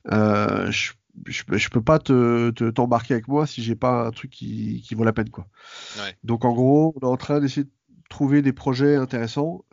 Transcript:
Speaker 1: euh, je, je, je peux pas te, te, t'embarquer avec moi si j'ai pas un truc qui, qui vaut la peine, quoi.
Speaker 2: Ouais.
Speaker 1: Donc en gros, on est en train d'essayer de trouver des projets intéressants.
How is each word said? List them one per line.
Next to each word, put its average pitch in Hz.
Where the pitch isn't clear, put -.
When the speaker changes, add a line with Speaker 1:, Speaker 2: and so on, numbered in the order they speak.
Speaker 1:
euh, 104
je, -
je, -
je 104
peux 120
pas 156
te, 120
te, 117
t'embarquer 120
avec 113
moi 143
si -
j'ai 113
pas 120
un 117
truc 135
qui, 113
qui 113
vaut 113
la 110
peine, 110
quoi. -
Speaker 2:
Ouais. 98
Speaker 1:
Donc 117
en 120
gros, 143
on 131
est 127
en 127
train 147
d'essayer 143
de 139
trouver 143
des 135
projets 143
intéressants. 131